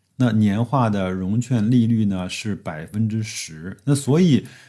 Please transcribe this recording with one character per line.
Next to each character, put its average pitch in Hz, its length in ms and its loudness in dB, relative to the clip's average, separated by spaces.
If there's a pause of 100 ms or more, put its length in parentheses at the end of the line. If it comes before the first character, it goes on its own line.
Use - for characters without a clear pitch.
(200)
那 123 120 2
年 107 340 2
化 123 240 0
的 95 220 -2
融 92 280 -2
券 120 300 0
利 120 160 4
率 110 200 2
呢 92 220 -2
是 98 280 -6
百 80 320 -10
分 110 200 -2
之 110 140 -2
十。 85 640 -10
那 143 100 2
所 143 260 2
以 147 280 4 (220)